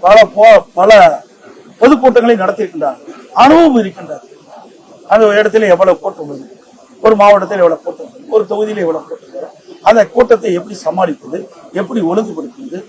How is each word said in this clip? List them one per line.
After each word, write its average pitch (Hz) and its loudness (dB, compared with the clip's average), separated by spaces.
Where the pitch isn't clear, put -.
பல 196 6
போ-, 214 4
பல 196 2
பொதுக்கூட்டங்களை 240 2
நடத்தியிருக்கின்றார்கள், 165 -8
அனுபவம் 302 4
இருக்கின்றது. 175 -12
அந்த 220 4
இடத்துல 214 0
எவ்வளவு 185 0
கூட்டம் 165 -12
வருது, 135 -18
ஒரு 220 4
மாவட்டத்தில் 202 2
எவ்வளவு 160 -2
கூட்டம் - -14
வருது, - -18
ஒரு 208 0
தொகுதியில் 214 -6
எவ்வளவு 160 -8
கூட்டம் - -20
வரும், - -16
அந்த 226 4
கூட்டத்தை 233 0
எப்படி 208 -14
சமாளிப்பது, 160 -8
எப்படி 220 -8
ஒழுங்குபடுத்துவது 175 -10